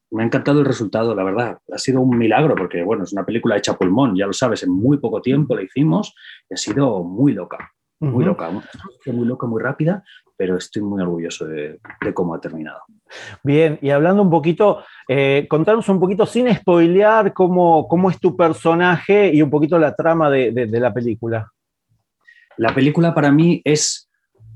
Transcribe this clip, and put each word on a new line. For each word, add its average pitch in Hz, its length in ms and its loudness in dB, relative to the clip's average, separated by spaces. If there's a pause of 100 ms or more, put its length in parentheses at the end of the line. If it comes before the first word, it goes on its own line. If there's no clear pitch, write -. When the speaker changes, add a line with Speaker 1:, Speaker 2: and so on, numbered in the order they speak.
(120)
Speaker 1:
me 110 100 -4
ha 117 40 0
encantado 139 340 0
el 143 60 2
resultado, 113 500 -2
la 95 80 -2
verdad. 101 360 -4 (120)
Ha 104 60 -10
sido 131 240 -2
un 127 160 2
milagro, 123 360 2
porque, 90 300 -4
bueno, 113 220 -4
es - 80 -12
una 95 120 -6
película 110 300 -2
hecha 104 160 -4
a 98 60 -4
pulmón, 101 400 0
ya 98 100 -2
lo 98 60 -6
sabes, 113 300 -2
en 90 80 -2
muy 135 260 0
poco 110 240 -4
tiempo 131 340 0
la 98 80 -6
hicimos 156 500 -2 (360)
y - 60 -12
ha - 20 -10
sido 117 460 -2
muy 107 280 0
loca, - 400 -10 (300)
muy 135 240 0
Speaker 2:
Ujú. 196 80 0
Speaker 1:
loca, 82 160 -8
muy, 104 140 -8 (500)
muy 120 120 -4
loca, 127 220 -4
muy 113 140 -4
rápida, 156 420 -2 (320)
pero 92 220 -2
estoy 104 240 -8
muy 101 200 -4
orgulloso 82 460 -6
de, 78 320 -10 (220)
de 107 120 -4
cómo 87 220 -4
ha - 60 -12
terminado. 78 400 -12 (600)
Speaker 2:
Bien, 147 380 2
y 139 100 0
hablando 175 320 4
un 190 60 4
poquito, 165 540 2 (240)
eh, 139 420 2
contanos 202 380 2
un 190 140 2
poquito, 190 240 0
sin 247 280 0
spoilear, 196 800 4
cómo, 175 560 2
cómo 180 220 2
es - 100 -4
tu 180 160 0
personaje 170 960 2
y 151 80 6
un 147 80 2
poquito 151 300 2
la 151 160 2
trama 160 340 2
de, 131 220 2
de, 120 140 -2
de 110 160 -2
la 120 120 0
película. 113 560 -6 (1080)
Speaker 1:
La 113 160 -2
película 151 400 2
para 147 200 2
mí 170 320 4
es, - 440 -2 (460)